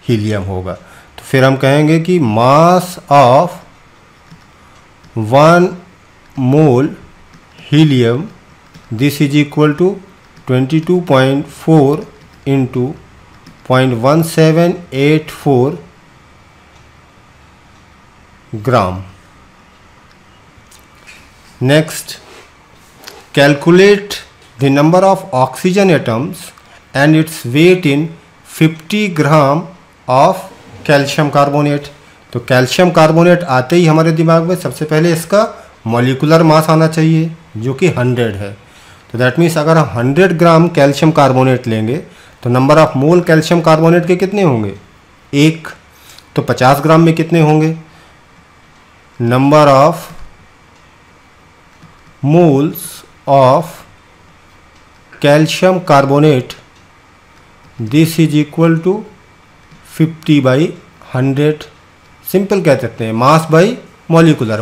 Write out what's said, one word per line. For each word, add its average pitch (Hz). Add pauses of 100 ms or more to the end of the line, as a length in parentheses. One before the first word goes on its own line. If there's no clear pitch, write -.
हीलियम 107
होगा। 92
तो -
फिर 131
हम 135
कहेंगे 151
कि 175
mass 147 (140)
of 143 (1500)
one 151 (680)
mole 139 (800)
helium, 135 (680)
this 143
is 143
equal 147
to 175 (600)
twenty-two 156
point 139
four 151 (400)
into 131 (800)
point 127
one 151
seven 160 (160)
eight 151
four 143 (3000)
gram। 95 (2500)
Next, 151 (1160)
calculate 175 (380)
the 139
number 156
of 190 (100)
oxygen 185
atoms 131 (420)
and 147
its 160
weight 170
in 151 (340)
fifty 160 (140)
gram 147 (400)
of 143 (420)
calcium 143
carbonate। 143 (460)
तो 123
कैल्शियम 131
कार्बोनेट 170 (120)
आते 127
ही 175
हमारे 160
दिमाग 165
में 180
सबसे 151
पहले 156
इसका 196 (460)
मॉलिक्यूलर 131
मास 156
आना 160
चाहिए 160 (260)
जो 123
कि 175 (100)
हंड्रेड 120
है। 101 (600)
तो 113
that 127
means 165
अगर 160
हम 143
हंड्रेड 160
ग्राम 170
कैल्शियम 143
कार्बोनेट 131
लेंगे 110 (460)
तो 120
number 127
of 156
mole 170
calcium 160
carbonate 165
के 180
कितने 196
होंगे? 113 (600)
एक। 156 (680)
तो -
पचास 131
ग्राम 160
में 165
कितने 165
होंगे? 156 (1400)
Number 135
of 143 (2250)
moles 151 (440)
of 139 (1600)
calcium 160 (120)
carbonate, 139 (1400)
this 160
is 143
equal 165 (100)
to 196 (1000)
fifty 156
by 131 (540)
हंड्रेड। 139 (640)
सिंपल 196
कह 170
सकते 113
हैं, 110
mass 139
by 160 (460)
molecular 139